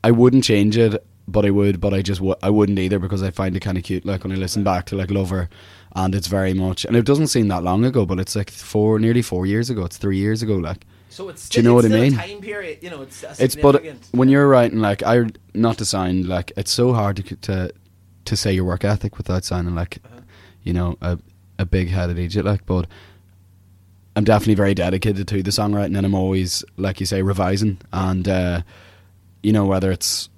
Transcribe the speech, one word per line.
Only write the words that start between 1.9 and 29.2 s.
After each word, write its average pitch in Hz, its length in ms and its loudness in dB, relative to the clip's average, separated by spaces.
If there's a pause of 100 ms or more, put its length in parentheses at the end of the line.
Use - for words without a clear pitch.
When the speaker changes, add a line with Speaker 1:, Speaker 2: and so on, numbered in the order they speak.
Speaker 1:
I 98 80 0
just 92 180 -4
w-, 95 240 0
I 98 60 0
wouldn't 101 300 2
either, 92 200 0
because 95 240 -4
I 95 80 -2
find 95 240 -4
it 92 60 -4
kinda 92 200 -4
cute, 92 240 -6
like, 95 180 -4
when 95 100 -6
I - 20 -4
listen 95 260 -4
Speaker 2:
Okay. 95 140 0
Speaker 1:
back 90 120 -4
to, - 80 -6
like, 95 140 -4
Lover, 95 380 -2 (480)
and 92 180 0
it's 95 140 -4
very 95 260 0
much, 92 320 -2
and 113 120 -2
it 117 80 4
doesn't 143 220 2
seem 113 200 2
that 90 160 -2
long 92 220 2
ago, 104 200 2
but 90 140 -2
it's, - 160 -6
like, 104 160 -4
four, 110 480 0
nearly 117 220 2
four 92 240 -4
years 110 240 0
ago, 104 160 -4
it's - 120 -10
three 98 200 -2
years 107 240 0
ago, 107 160 -2
like. 87 280 -6 (260)
Speaker 2:
So - 180 -14
it's - 200 -18
Speaker 1:
Do - 80 0
you 117 60 6
Speaker 2:
still, 120 100 8
Speaker 1:
know 123 60 8
Speaker 2:
it's 117 100 6
Speaker 1:
what 110 40 4
I - 20 4
Speaker 2:
still 123 220 4
a 107 80 -4
Speaker 1:
mean? - 100 -14
Speaker 2:
time 202 60 -18
period, 196 400 -10
you 175 100 -14
know, 147 100 -14
it's - 220 -18
a - 60 -16 (100)
Speaker 1:
It's, 127 160 2
but 143 220 6
Speaker 2:
significant 147 340 -6
Speaker 1:
when 127 180 4
you're 143 180 6
writing, 123 320 4
like, 101 220 0
I, 120 240 2 (300)
not 110 240 2
to 110 60 -4
sound, 92 420 -2
like, 90 280 -4
it's - 160 -6
so 123 220 2
hard 101 220 0 (100)
to, - 120 -12
to, 92 340 -4 (540)
to - 100 -2
say 104 180 -2
your 92 120 0
work 87 180 -2
ethic 101 340 -2
without 92 280 -4
sounding 87 280 -4
like, 85 320 -6
Speaker 2:
Uh-huh. 120 140 -20 (420)
Speaker 1:
you 87 120 -4
know, 87 280 -2
a, 87 160 -2 (400)
a 95 80 -2
big-headed 90 540 -2
idiot, 87 260 -2
like, 101 200 0
but 90 200 0 (1300)
I'm 104 80 0
definitely 107 320 4
very 98 180 2
dedicated 95 560 -2
to 101 120 -2
the 95 100 -4
songwriting, 101 460 -2
and 98 80 0
I'm 98 80 0
always, 95 500 -2 (140)
like 92 220 -4
you 98 60 -4
say, 95 160 -2
revising, 98 560 0 (160)
Speaker 2:
Yeah. 92 180 -2
Speaker 1:
and, 92 160 -2
uh, 90 340 0 (800)